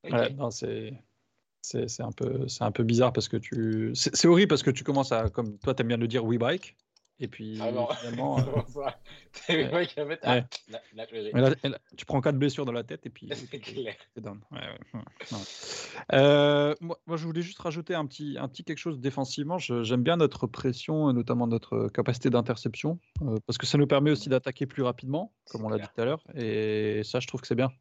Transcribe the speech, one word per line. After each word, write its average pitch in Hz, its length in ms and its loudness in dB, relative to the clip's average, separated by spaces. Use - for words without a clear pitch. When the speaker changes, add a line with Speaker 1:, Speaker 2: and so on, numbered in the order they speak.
Speaker 1:
Ok. - 80 -4
Speaker 2:
Ouais, 120 180 4
non, 139 180 -4
c'est, 110 440 -6
c'est, 120 280 -4
c'est - 140 -8
un 110 100 -6
peu, 127 340 -2
c'est - 160 -4
un 107 80 2
peu 113 120 0
bizarre 120 280 6
parce 113 160 0
que 117 100 -4
tu... 110 580 -2
c'est, - 200 0
c'est - 140 6
horrible 175 200 8
parce 147 140 4
que 135 80 4
tu 131 140 -2
commences 139 260 2
à, 113 180 2
comme 107 300 -4
toi, 135 140 0
t'aimes 120 160 0
bien 120 80 2
le 117 100 0
dire, 113 160 0
we 117 160 2
break. 147 380 -2
Et 120 40 -6
puis, 110 340 -10
Speaker 1:
Ah 113 100 -2
non. 123 160 -2
Speaker 2:
finalement, 123 400 -4
Speaker 1:
<laughs> - 0 -
Speaker 2:
euh, 131 260 0
Speaker 1:
C'est - 80 -16
ça. 135 260 -6
T'es 170 120 0
Speaker 2:
ouais. 151 80 2
Speaker 1:
le 139 120 -2
mec 175 120 0
qui - 80 -14
va 151 80 -2
mettre, 156 220 -6
Speaker 2:
Ouais. 127 160 4
Speaker 1:
ah, - 280 -14
là, 113 100 -12
là, 113 120 -12
je - 80 -14
vais 107 200 -6
Speaker 2:
Mais 123 60 6
là, 135 100 6
là, 139 140 -4
tu - 120 -16
prends 139 120 0
quatre 143 200 2
blessures 143 260 0
dans 120 60 -4
la 120 120 -4
tête - 220 -12
et 156 60 -10
puis - 180 -18
Speaker 1:
<laughs> 131 220 -10
C'est 135 80 -12
clair. 110 340 -10
Speaker 2:
c'est 117 80 -12
down. 104 160 -12
Ouais, 139 60 -14
ouais. - 220 -12
Ouais, 110 60 -10
non. 110 60 -8
Euh, 147 680 6
moi, 170 240 -8
moi, 165 120 -4
je 160 100 -6
voulais 165 160 -2
juste 180 160 -10
rajouter 165 340 -6
un 156 140 -2
petit, 143 320 -8
un 135 80 -4
petit 131 160 -12
quelque 156 160 -8
chose 156 200 -6
défensivement. 139 600 -2
Je, 120 240 -2
j'aime 123 180 2
bien 165 160 4
notre 147 300 2
pression 147 640 0
et - 20 4
notamment 120 320 2
notre 113 440 0
capacité 127 420 0
d'interception, 123 680 0
euh, 147 240 0
parce - 140 -6
que - 80 -4
ça 151 100 4
nous 143 80 8
permet 143 240 4
aussi 143 200 2
d'attaquer 131 360 0
plus 135 160 -4
rapidement, 131 500 -2
comme 107 100 -8
Speaker 1:
C'est 107 60 -4
Speaker 2:
on - 20 -2
l'a 110 80 0
Speaker 1:
clair. 104 120 -4
Speaker 2:
dit - 60 -20
tout 117 60 -2
à 117 40 2
l'heure. 151 180 -2
Et 107 720 0
ça, - 160 -2
je 131 80 -6
trouve - 140 -8
que - 60 -16
c'est 143 60 0
bien 135 160 2